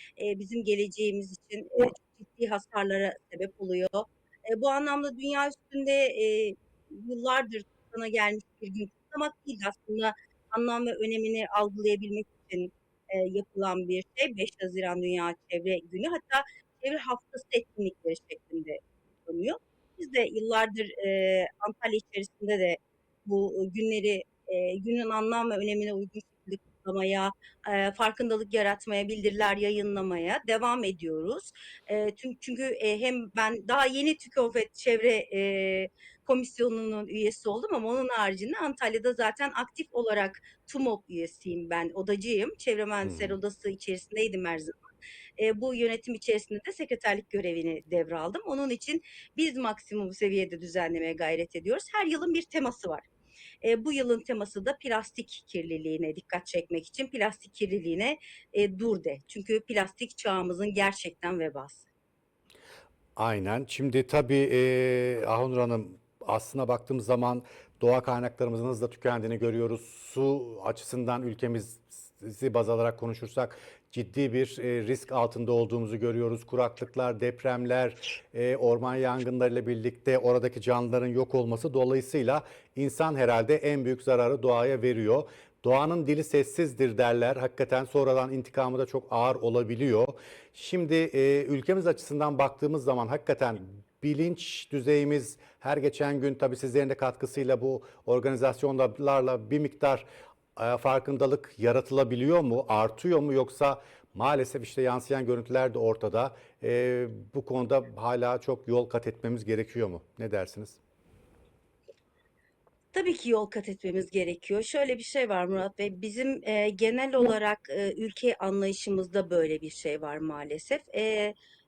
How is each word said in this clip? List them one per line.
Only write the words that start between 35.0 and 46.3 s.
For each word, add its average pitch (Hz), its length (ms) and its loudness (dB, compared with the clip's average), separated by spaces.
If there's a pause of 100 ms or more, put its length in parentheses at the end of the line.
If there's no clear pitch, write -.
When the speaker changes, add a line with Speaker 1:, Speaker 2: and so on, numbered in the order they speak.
Speaker 1:
eee, 190 580 0 (380)
Komisyonu'nun 226 800 -2
üyesi 214 420 -2
oldum 247 240 -4
ama 226 160 -2
onun 254 200 -2
haricinde 214 480 -2
Antalya'da 240 560 -2
zaten 233 420 -2
aktif 247 360 -8
olarak 208 500 0 (260)
tumop 254 420 -4
üyesiyim 170 600 -8
ben, 170 240 -2
odacıyım. 202 640 -2
Çevre 214 280 0
Mühendisleri 196 440 -4
Speaker 2:
Hı 196 40 -2
hı. 190 40 -4
Speaker 1:
Odası 202 320 -6
içerisindeydim 190 760 -4
her 170 140 -2
zaman. - 320 -14 (480)
Eee, 214 220 2
bu 254 140 -2
yönetim 233 380 -2
içerisinde 214 540 -2